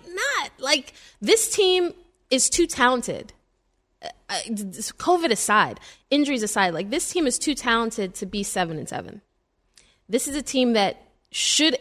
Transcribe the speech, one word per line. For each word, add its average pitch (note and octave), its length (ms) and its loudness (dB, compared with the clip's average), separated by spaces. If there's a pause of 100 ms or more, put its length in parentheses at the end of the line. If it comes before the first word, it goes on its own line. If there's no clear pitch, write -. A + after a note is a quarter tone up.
not. G4+ 520 -4
Like, C4+ 340 -2 (280)
this G4 320 2
team F#4 400 2 (360)
is C4 200 4
too F4 180 2
talented. B3 680 0 (680)
Uh, - 60 -12 (220)
uh, G3 180 -4
d-, A3+ 60 -6 (100)
d-, - 0 - (340)
covid E4+ 340 2
aside, G3 480 2 (300)
injuries C#4 340 2
aside, G3 300 0
like, F#3+ 160 -6
this D4+ 220 -2
team E4+ 160 2
is B3 100 0
too D4+ 180 -2
talented A3+ 600 -2
to G3+ 100 -8
be G3+ 180 -4
seven E3+ 340 -4
and A#2+ 120 -8
seven. - 320 -12 (880)
This A#3+ 180 -2
is C#4 80 -6
a D4 60 -4
team B3+ 320 2
that G3+ 280 0 (300)
should, - 500 2